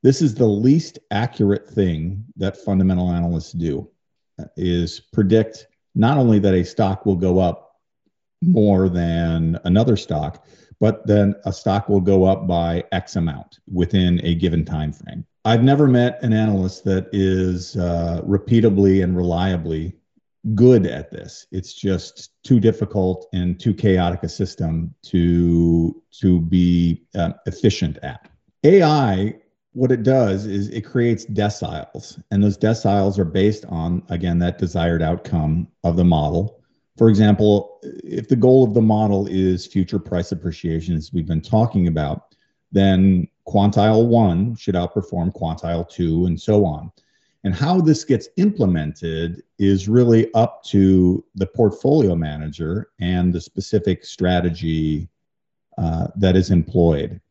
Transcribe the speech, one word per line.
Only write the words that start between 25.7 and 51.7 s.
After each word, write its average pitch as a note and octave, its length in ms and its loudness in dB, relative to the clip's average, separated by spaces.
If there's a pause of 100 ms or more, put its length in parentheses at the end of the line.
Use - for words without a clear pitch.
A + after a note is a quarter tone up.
to F2+ 180 4
be, F2 760 0
uh, F2+ 200 -4 (120)
efficient F#2 560 -2
at. - 260 -14 (360)
A F#3 180 8
I A#2 540 0 (380)
what B2+ 180 0
it A#2 120 0
does G#2+ 420 2
is G2+ 240 -4
it A2+ 120 -8
creates A#2+ 440 -2
deciles. - 960 -6 (120)
And G2+ 120 2
those G2+ 140 0
deciles G2+ 600 0
are F#2 80 0
based G2 440 0
on, F2 400 -4
again, E2+ 300 -4
that F2 180 -2
desired E2+ 440 -2
outcome E2 640 -4 (160)
of E2+ 120 0
the F2+ 80 2
model. E2 580 0 (360)
For A2+ 120 4
example, G#2 720 2 (240)
if - 240 -10
the C3+ 80 0
goal B2+ 300 6
of G#2 80 -4
the A2+ 80 2
model G#2+ 460 0
is F#2 380 -2
future G2 320 -4
price F2 340 -4
appreciation, E2 640 -6
as D#2 180 -8
we've E2 120 -4
been D#2+ 160 -4
talking A2 460 0
about, D#2 480 -6 (380)
then F#2+ 540 2 (200)
quantile G#2+ 580 2
one A2+ 500 2
should G2 200 -6
outperform F2 580 -4
quantile E2+ 560 -6
two, E2+ 360 -2
and E2+ 140 -2
so G#2 260 2
on. D2 260 -8 (520)
And F#2+ 120 -2
how F3 260 0
this D#3 220 2
gets - 240 -2 (100)
implemented E2+ 1040 -2 (160)
is G2 320 0
really A#2 440 4
up A2+ 320 0
to F#2+ 600 4 (100)
the F#2+ 120 -4
portfolio A2+ 680 0